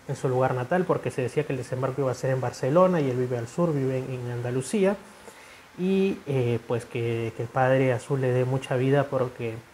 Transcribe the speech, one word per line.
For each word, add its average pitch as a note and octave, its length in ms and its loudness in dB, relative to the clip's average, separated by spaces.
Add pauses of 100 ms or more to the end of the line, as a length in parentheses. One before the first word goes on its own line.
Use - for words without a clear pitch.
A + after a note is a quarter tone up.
en C#3+ 80 -4
su - 120 -2
lugar B2+ 260 2
natal, D3+ 300 0
porque - 260 0
se C3+ 120 -4
decía C#3+ 220 0
que - 80 -6
el C3 60 -4
desembarco B2+ 440 -4
iba C3 100 2
a - 20 0
ser C3 160 -2
en C3 100 0
Barcelona D#3+ 600 4
y C3+ 100 2
él B2 60 -2
vive B2+ 220 -2
al A#2 100 -6
sur, E3+ 240 0
vive C3 260 0
en, C3 120 -6
en B2 200 -6
Andalucía. B2+ 680 0 (840)
Y, F#3+ 480 2
eh, A#2+ 400 0
pues, A#2+ 180 -2
que, A#2 520 -4
que - 80 -6
el A#2+ 40 -10
padre C3 440 4
Azul C3 280 -2
le B2+ 120 2
dé B2+ 120 2
mucha C3 320 -2
vida C3+ 280 4
porque, B2 500 -4 (200)